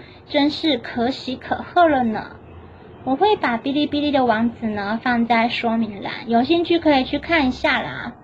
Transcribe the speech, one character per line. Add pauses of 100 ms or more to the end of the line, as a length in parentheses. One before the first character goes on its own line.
(260)
真
是
可
喜
可
贺
了
呢！ (720)
我
会
把
哔
哩
哔
哩
的
网
址
呢，
放
在
说
明
栏，
有
兴
趣
可
以
去
看
一
下
啦。